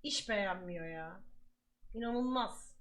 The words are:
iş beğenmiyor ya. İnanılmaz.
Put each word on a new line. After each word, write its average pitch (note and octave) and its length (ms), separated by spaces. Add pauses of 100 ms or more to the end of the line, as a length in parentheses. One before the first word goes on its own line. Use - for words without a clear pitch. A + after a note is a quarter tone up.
iş - 260
beğenmiyor F3+ 560
ya. E3 380 (680)
İnanılmaz. A#3+ 880